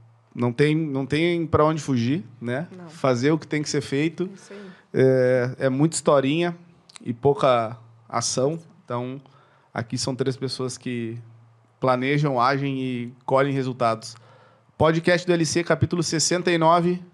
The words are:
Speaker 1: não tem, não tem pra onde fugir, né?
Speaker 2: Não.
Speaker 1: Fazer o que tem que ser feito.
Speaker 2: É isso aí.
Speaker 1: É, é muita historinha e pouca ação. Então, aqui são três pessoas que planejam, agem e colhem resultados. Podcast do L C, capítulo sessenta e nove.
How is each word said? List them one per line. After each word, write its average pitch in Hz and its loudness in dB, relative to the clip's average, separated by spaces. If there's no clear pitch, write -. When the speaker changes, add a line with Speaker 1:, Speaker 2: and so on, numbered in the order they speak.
Speaker 1:
não 120 0
tem, 147 2
não 143 -2
tem 165 0
pra 151 4
onde 156 2
fugir, 135 0
né? 127 -6
Speaker 2:
Não. 175 -18
Speaker 1:
Fazer 139 2
o 160 2
que 139 -12
tem 151 -4
que 147 -8
ser 143 -2
feito. 165 -4
Speaker 2:
É 196 -16
isso - -20
aí. 202 -16
Speaker 1:
É, 127 2
é 135 2
muita 143 2
historinha 156 2
e 123 -6
pouca 120 2
ação. 131 -2
Então, 127 -8
aqui 117 -6
são 135 -4
três 127 -2
pessoas 127 -8
que 117 -8
planejam, 131 2
agem 135 0
e 123 -6
colhem 135 2
resultados. 120 -2
Podcast 165 2
do 180 2
L 170 2
C, 170 -2
capítulo 170 0
sessenta 170 0
e 170 2
nove. 175 4